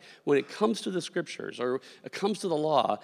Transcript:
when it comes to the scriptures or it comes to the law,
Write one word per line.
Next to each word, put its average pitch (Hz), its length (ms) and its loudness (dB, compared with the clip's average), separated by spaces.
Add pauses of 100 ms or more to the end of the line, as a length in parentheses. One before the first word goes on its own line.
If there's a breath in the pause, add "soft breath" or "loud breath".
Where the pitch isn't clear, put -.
(240 loud breath)
when 143 140 4
it - 100 -2
comes 214 340 0
to 220 80 -4
the 180 100 -2
scriptures - 600 -6
or 127 200 -2 (220 loud breath)
it - 100 -14
comes 202 280 -2
to 196 80 -2
the 160 80 0
law, 139 480 2